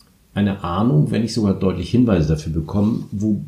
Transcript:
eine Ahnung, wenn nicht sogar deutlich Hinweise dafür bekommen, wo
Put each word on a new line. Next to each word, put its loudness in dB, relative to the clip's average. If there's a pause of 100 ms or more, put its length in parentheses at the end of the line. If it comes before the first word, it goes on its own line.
(340)
eine 0
Ahnung, 2
wenn 0
nicht -4
sogar 2
deutlich -2
Hinweise 2
dafür -2
bekommen, -2
wo -2